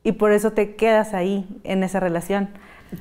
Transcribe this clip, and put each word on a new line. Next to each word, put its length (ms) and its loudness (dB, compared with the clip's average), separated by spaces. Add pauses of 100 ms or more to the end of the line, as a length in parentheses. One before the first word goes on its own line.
y 100 0
por 180 4
eso 200 4
te 240 -2
quedas 380 2
ahí 340 -2 (160)
en 200 -2
esa 160 -2
relación. 500 -2 (520)